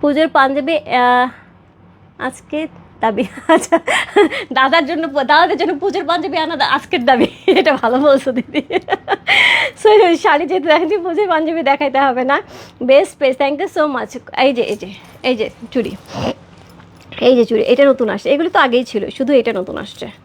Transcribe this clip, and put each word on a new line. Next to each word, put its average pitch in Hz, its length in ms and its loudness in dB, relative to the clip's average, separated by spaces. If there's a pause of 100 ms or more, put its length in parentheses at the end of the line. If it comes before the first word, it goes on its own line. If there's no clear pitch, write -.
পুজোর 294 260 0
পাঞ্জাবি, 277 500 0
আহ, 247 520 0 (880)
আজকে 302 480 -8 (340)
দাবি। 226 220 -2 (140)
<laughs> - 100 -14
আচ্ছা, - 320 2 (720)
দাদার 269 320 2
জন্য, 320 220 -4
দাদাদের 294 500 2
জন্য 311 220 -2
পুজোর 392 260 -4
পাঞ্জাবি 330 320 -4
আনা 294 180 -4
দা-, 269 140 -2
আজকের 262 360 -2
দাবি। 254 220 4 (140)
<laughs> - 60 -2
এটা 320 260 4
ভালো 247 240 0
বলছো 269 340 2
দিদি। 247 360 -4
<laughs> 381 120 -2 (1040)
So, 403 340 6
শাড়ি 311 280 0
যেহেতু 339 220 -4
দেখাচ্ছি, 330 300 2
পুজোর 359 300 -2
পাঞ্জাবি 320 360 -2
দেখাইতে 277 360 0
হবে 262 240 0
না। 277 180 0 (420)
বেস্ট 277 340 4
পেজ, 262 200 0
thank 285 240 -2
you 381 160 -4
so 302 200 -2
much। - 440 -8
এই 269 120 2
যে, 240 80 -2
এই 214 140 -2
যে, 196 180 -16 (300)
এই 254 120 0
যে 214 140 -4 (220)
চুড়ি, 196 240 -4 (1300)
এই 254 140 4
যে 240 100 4
চুড়ি, 220 180 -2
এটা 262 220 4
নতুন 262 240 2
আসছে। 202 200 -6
এগুলো 320 200 0
তো 403 100 0
আগেই 254 240 2
ছিল, 208 260 -6
শুধু 269 240 -2
এটা 233 200 2
নতুন 196 240 -6
আসছে - 320 -14 (160)